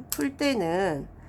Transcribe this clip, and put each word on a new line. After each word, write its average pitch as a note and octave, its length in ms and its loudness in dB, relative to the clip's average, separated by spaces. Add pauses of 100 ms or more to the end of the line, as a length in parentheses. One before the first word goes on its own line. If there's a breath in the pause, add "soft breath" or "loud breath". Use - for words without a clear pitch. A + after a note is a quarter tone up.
(100)
풀 C#4 260 -2
때는, F#3 680 2 (220 loud breath)